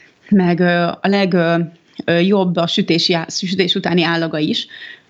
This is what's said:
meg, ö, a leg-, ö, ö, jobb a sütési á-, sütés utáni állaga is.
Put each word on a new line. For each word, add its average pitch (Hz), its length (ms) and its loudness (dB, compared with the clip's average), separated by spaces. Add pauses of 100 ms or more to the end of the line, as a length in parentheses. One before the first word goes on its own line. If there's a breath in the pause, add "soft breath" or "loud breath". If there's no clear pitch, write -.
(300 loud breath)
meg, 180 300 4
ö, 175 240 2
a - 180 -4
leg-, 196 320 0
ö, 170 220 2 (500)
ö, 170 140 2
jobb 190 360 2
a 170 120 0
sütési 180 460 0
á-, 165 160 -2
sütés 185 460 -2
utáni 175 280 0
állaga 165 340 -2
is. - 300 -2 (420 loud breath)